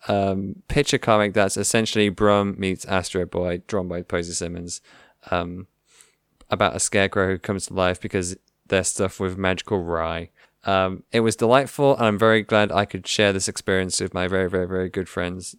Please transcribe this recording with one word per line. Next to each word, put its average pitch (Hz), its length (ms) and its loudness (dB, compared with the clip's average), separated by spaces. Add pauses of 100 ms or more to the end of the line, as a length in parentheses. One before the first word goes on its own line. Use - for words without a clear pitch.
um, 98 600 0
pitch - 240 0
a 131 60 2
comic 104 360 2
that's 101 220 2
essentially 107 520 2
Brum 101 480 2
meets 95 280 -4
Astro 92 420 -2
Boy, 90 400 -4
drawn 92 220 -4
by 87 140 -6
Posey 87 300 -4
Simmons, 87 480 -8 (520)
um, 87 340 -4 (840)
about - 280 2
a 95 40 -4
scarecrow 98 520 2
who 92 80 -2
comes 98 260 -4
to - 80 -12
life 90 260 0
because 95 360 -4 (320)
they're 95 160 2
stuffed - 340 -4
with 92 180 -2
magical 92 460 -2
rye. 82 480 -4 (320)
Um, 95 480 0
it 117 100 2
was 113 140 2
delightful, 139 640 4
and 120 100 2
I'm 104 120 2
very 110 240 6
glad 104 280 2
I 101 140 2
could 92 240 -8
share 104 240 4
this 95 160 -2
experience 92 520 -2
with 95 140 -4
my 90 140 -2
very, 92 200 0
very, 92 200 -2
very 92 200 -2
good 90 200 -6
friends, 90 500 -8